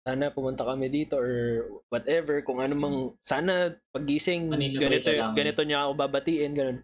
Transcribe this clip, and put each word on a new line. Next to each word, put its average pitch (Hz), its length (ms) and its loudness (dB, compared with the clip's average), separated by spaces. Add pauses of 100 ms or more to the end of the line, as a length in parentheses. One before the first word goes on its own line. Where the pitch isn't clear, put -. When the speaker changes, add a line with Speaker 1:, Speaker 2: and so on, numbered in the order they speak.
Speaker 1:
"Sana 135 300 -2
pumunta 131 320 -4
kami 135 260 -2
dito," 147 280 0
or 127 140 2 (580)
whatever, 147 520 0
kung 127 180 -4
ano 135 160 0
mang, 143 220 0 (240)
"Sana 180 500 0 (200)
pagising, 151 580 0
Speaker 2:
Manilibay 139 340 0 (140)
Speaker 1:
ganito, - 120 2
Speaker 2:
ka 151 120 2
lang. 110 140 0
Speaker 1:
ganito 147 280 2
niya 147 200 0
ako 143 140 0
babatiin," 143 560 0
ganun. 131 320 -2